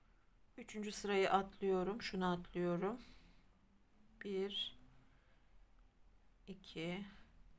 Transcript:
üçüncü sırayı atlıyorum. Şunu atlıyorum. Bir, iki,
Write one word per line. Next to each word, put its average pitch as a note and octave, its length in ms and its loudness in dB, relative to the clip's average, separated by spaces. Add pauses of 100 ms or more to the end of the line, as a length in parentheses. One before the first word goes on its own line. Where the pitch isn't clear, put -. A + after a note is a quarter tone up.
(560)
üçüncü G#3+ 360 -6
sırayı G3 400 4
atlıyorum. G3 680 2
Şunu F#3 300 2
atlıyorum. F3 680 0 (1200)
Bir, G3+ 540 -2 (1700)
iki, F#3 580 -6 (540)